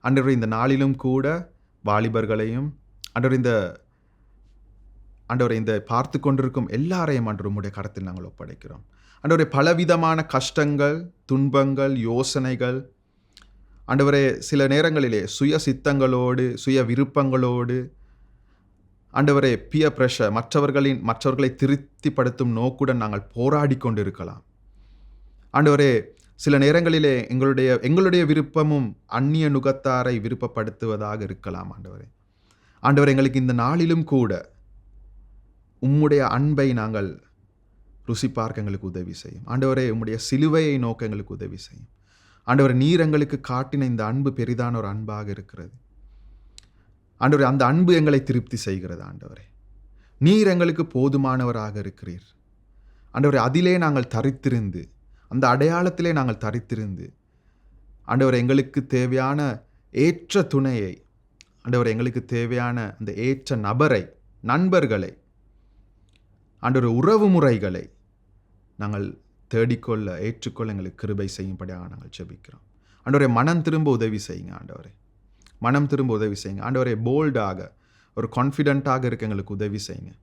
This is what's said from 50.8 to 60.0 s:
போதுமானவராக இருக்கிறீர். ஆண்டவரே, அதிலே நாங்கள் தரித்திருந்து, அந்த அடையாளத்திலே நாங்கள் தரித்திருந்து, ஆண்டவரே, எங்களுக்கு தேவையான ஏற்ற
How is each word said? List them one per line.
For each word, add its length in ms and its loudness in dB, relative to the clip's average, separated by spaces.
போதுமானவராக 920 -2
இருக்கிறீர். 600 -12
ஆண்டவரே, 220 2
அதிலே 420 4
நாங்கள் 300 0
தரித்திருந்து, 840 -2
அந்த 200 0
அடையாளத்திலே 640 2
நாங்கள் 260 0
தரித்திருந்து, 760 -8
ஆண்டவரே, 260 4
எங்களுக்கு 540 0
தேவையான 720 0
ஏற்ற 500 0